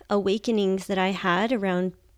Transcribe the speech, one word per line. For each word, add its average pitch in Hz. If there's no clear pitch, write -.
awakenings 202
that 196
I 190
had 190
around 185